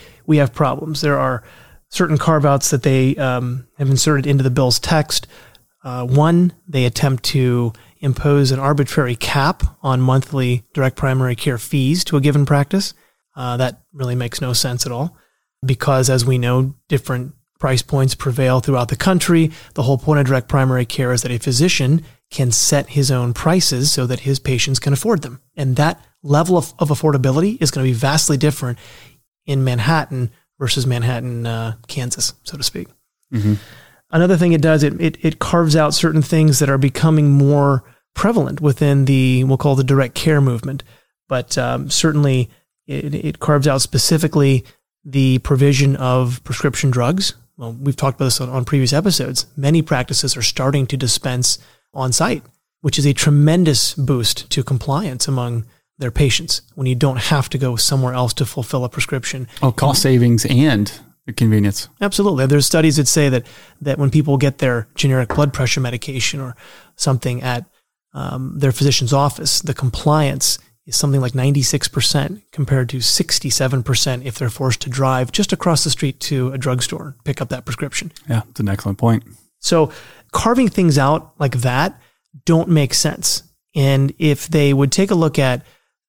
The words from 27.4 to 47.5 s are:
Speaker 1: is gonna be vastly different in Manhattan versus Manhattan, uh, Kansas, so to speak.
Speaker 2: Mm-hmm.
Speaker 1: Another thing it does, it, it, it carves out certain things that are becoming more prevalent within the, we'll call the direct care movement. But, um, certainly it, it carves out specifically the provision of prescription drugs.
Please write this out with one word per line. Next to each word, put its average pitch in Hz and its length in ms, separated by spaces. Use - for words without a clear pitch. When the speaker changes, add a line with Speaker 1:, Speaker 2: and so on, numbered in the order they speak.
Speaker 1:
is 160 100
gonna 131 140
be 127 80
vastly 143 440
different 127 400
in 135 180
Manhattan 127 680
versus 127 260
Manhattan, 120 600
uh, 113 300
Kansas, - 460
so - 140
to 139 60
speak. - 260
Speaker 2:
Mm-hmm. 104 200
Speaker 1:
Another 180 240
thing 175 160
it 160 100
does, 156 220
it, - 160
it, 165 240
it 160 160
carves 165 360
out 151 180
certain 156 280
things 156 380
that 139 100
are 139 80
becoming 147 540
more 139 520
prevalent 190 460
within 143 460
the, 127 400
we'll 131 120
call 143 180
the 135 100
direct 135 300
care 151 260
movement. 135 420
But, 127 280
um, 127 320
certainly 143 600
it, 139 260
it - 260
carves 147 280
out 135 140
specifically 143 840
the 131 340
provision 139 560
of 127 480
prescription 131 480
drugs. 131 440